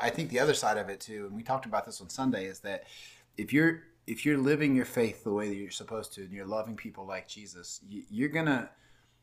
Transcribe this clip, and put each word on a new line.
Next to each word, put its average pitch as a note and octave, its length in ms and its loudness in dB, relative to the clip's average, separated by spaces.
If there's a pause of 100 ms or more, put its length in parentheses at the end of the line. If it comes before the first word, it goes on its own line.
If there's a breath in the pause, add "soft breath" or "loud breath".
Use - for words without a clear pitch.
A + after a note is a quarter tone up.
I A#2+ 80 4
think D#3+ 180 -2
the - 120 2
other C#3+ 120 6
side G#2+ 240 2
of G2 140 -2
it G2 100 -8
too, G#2+ 260 -10
and G2 80 -10
we A2+ 80 -8
talked C3 220 -2
about A2 220 -2
this G#2+ 160 -12
on F2 80 -14
Sunday, A#2+ 340 0
is F#2+ 160 -10
that G2 240 -6 (540 loud breath)
if G#2+ 160 -4
you're, E3 300 4 (200)
if - 220 -4
you're D3 120 6
living C#3+ 360 6
your B2+ 100 6
faith A2+ 380 0
the G#2+ 100 0
way G#2 160 2
that G2+ 60 -2
you're G2 160 -6
supposed A2 440 -8
to, G2+ 80 -12
and F#2 100 -12
you're G2 140 -10
loving A2 280 -2
people G2 320 -12
like F#2 220 -8
Jesus, F2+ 500 -14 (100)
you, G2+ 220 -10
you're A#2 180 0
gonna, D3 400 2 (540)